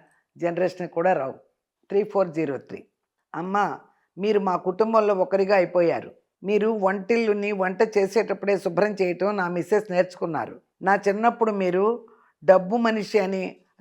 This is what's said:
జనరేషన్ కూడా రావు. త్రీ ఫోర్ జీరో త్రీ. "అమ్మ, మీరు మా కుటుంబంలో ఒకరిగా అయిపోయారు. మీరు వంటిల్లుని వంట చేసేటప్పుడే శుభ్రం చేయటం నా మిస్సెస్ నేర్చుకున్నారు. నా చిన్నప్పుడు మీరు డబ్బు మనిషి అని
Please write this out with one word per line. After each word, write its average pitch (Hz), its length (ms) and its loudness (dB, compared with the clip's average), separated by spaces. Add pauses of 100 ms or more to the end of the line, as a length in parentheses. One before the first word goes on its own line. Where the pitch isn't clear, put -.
(380)
జనరేషన్ 170 500 -4
కూడా 175 260 0
రావు. 135 380 -6 (380)
త్రీ 202 140 2
ఫోర్ 202 240 0
జీరో 147 300 -4
త్రీ. - 280 -16 (500)
"అమ్మ, 180 440 -4 (380)
మీరు 202 220 0
మా 190 160 -2
కుటుంబంలో 208 600 0
ఒకరిగా 190 400 0
అయిపోయారు. 170 560 2 (320)
మీరు 208 260 0
వంటిల్లుని 208 840 0
వంట 190 460 0
చేసేటప్పుడే 196 600 0
శుభ్రం 190 440 0
చేయటం 180 360 -2
నా 180 100 -2
మిస్సెస్ 180 440 -2
నేర్చుకున్నారు. 175 680 -2 (200)
నా 196 260 2
చిన్నప్పుడు 220 440 2
మీరు 196 540 0 (380)
డబ్బు 185 340 6
మనిషి 220 420 0
అని 190 360 -4 (260)